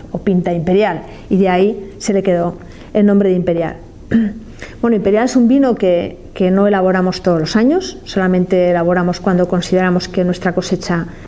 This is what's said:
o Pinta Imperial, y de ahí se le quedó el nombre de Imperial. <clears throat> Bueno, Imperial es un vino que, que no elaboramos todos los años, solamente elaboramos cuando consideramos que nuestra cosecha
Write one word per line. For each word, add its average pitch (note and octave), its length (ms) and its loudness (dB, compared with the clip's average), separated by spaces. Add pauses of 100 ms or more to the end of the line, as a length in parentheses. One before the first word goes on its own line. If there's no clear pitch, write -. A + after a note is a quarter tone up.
(120)
o F#3 60 -8
Pinta F3+ 340 0
Imperial, F3 520 0 (260)
y F#3+ 80 2
de F#3+ 100 4
ahí F#3 520 0
se - 120 -4
le F#3+ 120 0
quedó F3 320 0 (400)
el G#3 100 4
nombre G3+ 240 4
de F#3 60 2
Imperial. E3+ 420 -2 (320)
<clears throat> A3 380 -2 (340)
Bueno, A#3 140 2
Imperial G#3 300 2
es B3+ 100 -2
un A#3+ 120 4
vino C4 280 4
que, F#3 420 0 (160)
que F#3 160 0
no G3 160 4
elaboramos F#3 560 2
todos E3+ 180 2
los D#3 160 -4
años, C#4+ 500 0
solamente F#3 680 0
elaboramos F3 480 0
cuando F3+ 280 2
consideramos F3+ 600 0
que F#3 160 -2
nuestra F3+ 300 -2
cosecha F3+ 520 -4 (220)